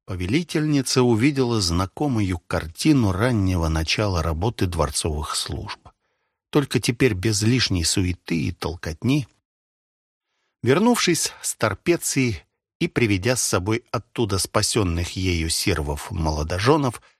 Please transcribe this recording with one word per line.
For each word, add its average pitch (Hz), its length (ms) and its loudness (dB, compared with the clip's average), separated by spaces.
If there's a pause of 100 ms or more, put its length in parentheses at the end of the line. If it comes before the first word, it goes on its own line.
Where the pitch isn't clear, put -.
повелительница 139 960 0
увидела 120 580 2
знакомую 95 800 0
картину 98 720 0
раннего 92 560 2
начала 82 560 0
работы 90 460 -2
дворцовых 76 640 -2
служб. - 460 -8 (680)
Только 139 280 2
теперь 120 360 2
без 101 280 0
лишней 107 420 2
суеты 90 560 -2
и 101 120 -2
толкотни. 90 720 -4 (1400)
Вернувшись 180 680 2 (100)
с - 140 -6
Тарпеции 123 880 0 (340)
и 170 80 0
приведя 107 480 2
с - 80 -2
собой 107 480 -2
оттуда 104 480 -2
спасенных 90 800 -2
ею 85 340 -2
сервов-молодоженов, 82 1500 -2 (180)